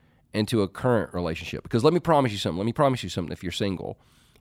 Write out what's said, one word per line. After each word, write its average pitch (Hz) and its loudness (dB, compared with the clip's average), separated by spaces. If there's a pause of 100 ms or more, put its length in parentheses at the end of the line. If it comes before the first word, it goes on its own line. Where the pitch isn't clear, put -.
(360)
into 107 2
a 95 2
current 117 0
relationship. 85 -4
Because 117 0
let 156 6
me 175 4
promise 143 4
you 104 -6
something. 90 -2
Let 104 -2
me 117 -2
promise 135 2
you 95 -6
something 87 -4
if - -12
you're 90 -6
single. - -4 (440)